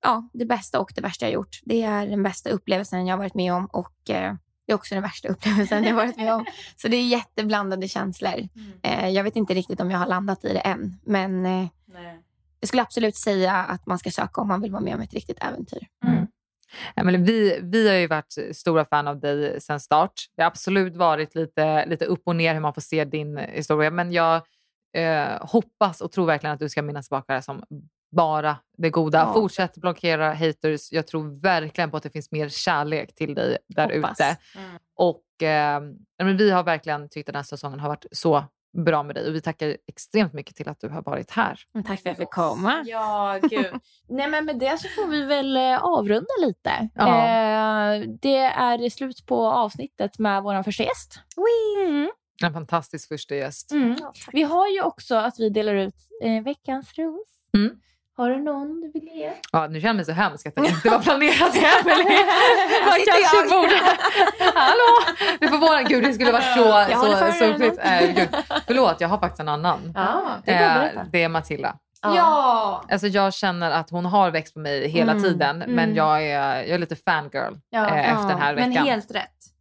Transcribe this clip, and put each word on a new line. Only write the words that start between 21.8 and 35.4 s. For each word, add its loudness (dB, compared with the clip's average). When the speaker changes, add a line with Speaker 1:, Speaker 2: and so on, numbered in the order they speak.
Speaker 3:
lite -4
upp -4
och -2
ner 2
hur -4
man -2
får -12
se -2
din -8
historia, -2
men -4
jag, 2
eh, -2
hoppas -2
och -8
tror 0
verkligen 0
att -10
du -6
ska -4
minnas -10
tillbaka -6
det -2
här -4
som -14
bara 2
det 0
goda. 2
Speaker 1:
Ja. 2
Speaker 3:
Fortsätt 0
blockera -2
haters. -2
Jag -4
tror -8
verkligen -2
på -6
att -8
det -12
finns -12
mer -4
kärlek -4
till -6
dig -2
där -2
Speaker 1:
Hoppas. -2
Speaker 3:
ute. 0
Speaker 2:
Mm. -16
Speaker 3:
Och, -2